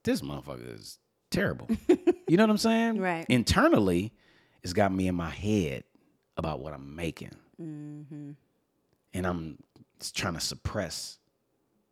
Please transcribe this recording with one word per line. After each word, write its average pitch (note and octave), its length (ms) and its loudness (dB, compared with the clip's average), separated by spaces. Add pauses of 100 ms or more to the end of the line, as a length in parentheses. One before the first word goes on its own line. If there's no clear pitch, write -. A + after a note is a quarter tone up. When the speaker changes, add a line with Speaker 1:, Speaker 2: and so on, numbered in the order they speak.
Speaker 1:
this A3+ 160 0
motherfucker C2+ 580 -10
is - 200 -18 (320)
terrible." D#3+ 360 -2 (220)
Speaker 2:
<laughs> - 80 6 (320)
Speaker 1:
You D#3+ 80 8
know G#3 60 10
what A3 80 6
I'm G#3+ 80 4
saying? A3+ 420 2
Speaker 2:
Right. E3+ 280 -2
Speaker 1:
Internally, A2+ 840 4 (520)
it's F#2 80 -6
got F#2+ 200 4
me F#2+ 140 0
in F#2 80 0
my E2+ 160 -4
head F#2 540 -2 (520)
about D#2+ 220 -4
what D2 160 -10
I'm C#2 220 -14
making. E2 340 -8 (320)
Speaker 2:
Mm-hmm. D3 680 -14 (840)
Speaker 1:
And F#2 120 -4
I'm E2 320 -6 (420)
s-, - 100 -10
trying F2+ 240 -4
to D#2 60 -8
suppress - 760 -8 (720)